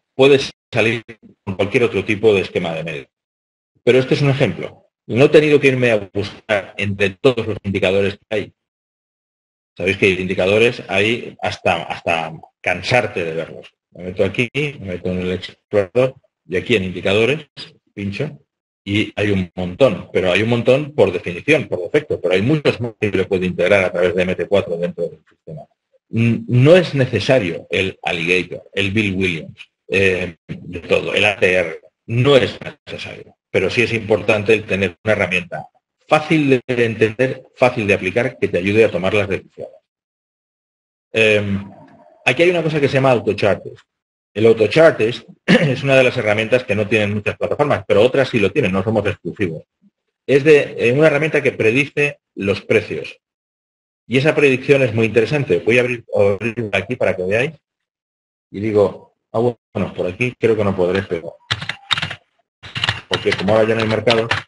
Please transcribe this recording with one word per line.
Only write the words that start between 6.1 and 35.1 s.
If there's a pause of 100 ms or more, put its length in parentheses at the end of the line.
buscar
entre
todos
los
indicadores
que
hay. (1200)
Sabéis
que
hay
indicadores
ahí
hasta,
hasta (280)
cansarte
de
verlos. (240)
Me
meto
aquí, (300)
me
meto
en
el
explorador (320)
y
aquí
en
indicadores, (460)
pincho, (440)
y
hay
un
montón,
pero
hay
un
montón
por
definición,
por
defecto,
pero
hay
muchos
más
que
le
puede
integrar
a
través
de
M
T
cuatro
dentro
del (100)
sistema. (420)
N-,
no
es
necesario
el
Alligator, (100)
el
Bill
Williams, (300)
eh, (100)
de
todo,
el
A
T
R, (240)
no
es (280)
necesario, (160)
pero
sí
es
importante
el
tener
una